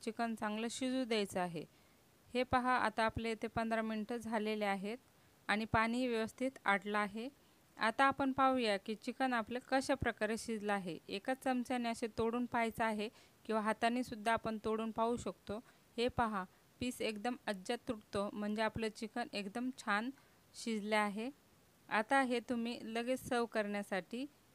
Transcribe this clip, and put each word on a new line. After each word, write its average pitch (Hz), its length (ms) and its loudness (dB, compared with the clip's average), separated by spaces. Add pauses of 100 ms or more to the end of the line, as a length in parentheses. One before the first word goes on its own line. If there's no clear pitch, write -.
चिकन 233 320 -2
चांगलं 214 360 -2
शिजू 262 340 0
द्यायचं 214 360 0
आहे. 170 240 -2 (680)
हे 247 80 2
पहा, 254 340 2
आता 220 280 2
आपले 226 260 0
इथे 220 160 -4
पंधरा 226 360 0
मिनटं 220 340 -2
झालेले 214 480 -2
आहेत 202 340 -2 (500)
आणि 208 160 2
पाणी 233 420 2
व्यवस्थित 226 440 0 (140)
आटलं 202 340 2
आहे. 214 300 -2 (480)
आता 226 280 4
आपण 269 280 4
पाहूया 262 440 4
की 214 180 -4
चिकन 254 380 -2
आपलं 240 260 -2 (100)
कशा 269 260 2
प्रकारे 226 440 0
शिजलं 208 340 -2
आहे. 185 260 -2 (100)
एका 202 260 -2
चमच्याने 247 540 0
असे 226 180 -2 (120)
तोडून 233 280 2
पाहायचं 233 380 0
आहे 214 240 0 (360)
किंवा 220 160 0
हाताने 233 420 2
सुद्धा 226 300 -2
आपण 220 320 0
तोडून 220 260 0
पाहू 233 260 2
शकतो. 202 420 -6 (380)
हे 233 120 2
पहा, 214 360 0 (360)
पीस 247 200 -4
एकदम 220 360 -2 (100)
अज्जात 214 320 -4 (100)
तुटतो, 208 440 -2
म्हणजे 208 300 -2
आपलं 220 260 0
चिकन 233 440 -6
एकदम 208 460 -4
छान 220 320 0 (440)
शिजले 214 420 -2
आहे. 208 340 0 (580)
आता 220 320 4
हे 240 200 2
तुम्ही 233 420 -4
लगेच 233 460 -4
सर्व्ह 240 180 2
करण्यासाठी 208 800 -2 (280)